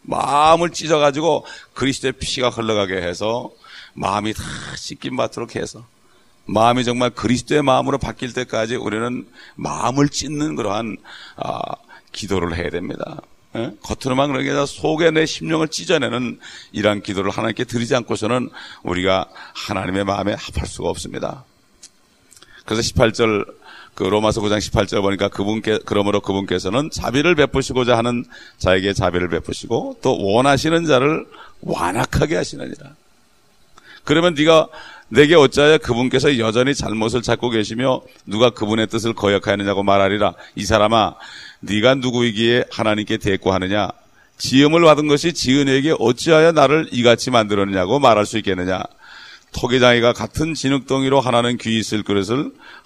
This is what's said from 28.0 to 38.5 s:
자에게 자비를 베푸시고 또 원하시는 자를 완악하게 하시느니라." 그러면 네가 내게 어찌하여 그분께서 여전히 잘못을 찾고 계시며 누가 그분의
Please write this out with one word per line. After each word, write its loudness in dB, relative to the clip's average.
자에게 2
자비를 0
베푸시고 -6
또 0
원하시는 2
자를 2
완악하게 -2
하시느니라." -10
그러면 2
네가 4
내게 6
어찌하여 6
그분께서 0
여전히 0
잘못을 -2
찾고 -2
계시며 -2
누가 4
그분의 -2